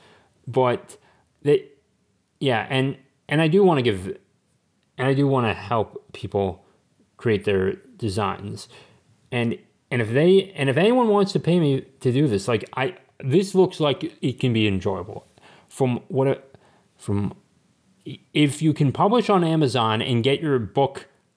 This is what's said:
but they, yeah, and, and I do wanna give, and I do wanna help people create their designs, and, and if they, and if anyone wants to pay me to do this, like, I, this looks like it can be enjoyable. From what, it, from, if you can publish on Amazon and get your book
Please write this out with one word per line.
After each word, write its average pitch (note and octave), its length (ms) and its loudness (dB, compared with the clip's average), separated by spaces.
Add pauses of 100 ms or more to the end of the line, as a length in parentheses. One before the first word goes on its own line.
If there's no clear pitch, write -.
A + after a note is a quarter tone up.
(480)
but B2 480 -2 (460)
they, D3 260 0 (720)
yeah, B2 280 -2
and, C3+ 280 -2 (320)
and D3+ 120 0
I D#3+ 60 2
do F#3 160 4
wanna D#3+ 200 4
give, F#2+ 360 -2 (800)
and C3 80 -2
I C3+ 80 2
do C#3 140 2
wanna B2 260 0
help - 580 -6
people G2 520 -4 (520)
create G#2 280 -2
their G2 300 0 (220)
designs, G2+ 720 -6 (600)
and, A#2 260 -2 (360)
and B2 100 0
if G#2+ 80 -4
they, F3+ 460 2
and C#3 120 -2
if B2+ 80 2
anyone A#3 320 2
wants G3+ 240 2
to D#3 80 -2
pay E3+ 200 2
me C#3 220 0 (180)
to B2+ 120 0
do C#3+ 140 2
this, G2+ 220 -2
like, A2+ 280 -2
I, B2+ 200 -4 (220)
this F#3 360 0
looks F#3 240 2
like C#3+ 420 -2
it C3 200 -4
can B2+ 120 0
be A2 140 2
enjoyable. F#2+ 600 -4 (420)
From B2 400 -2
what, C3+ 180 0
it, - 300 -4 (400)
from, G2+ 380 -4 (680)
if C#3+ 560 -2
you D#3 120 2
can C#3+ 180 2
publish G#3 400 2
on F#3 140 4
Amazon A#2+ 580 0
and A#2+ 220 0
get C#3 160 0
your D3 180 0
book C3 480 -2 (300)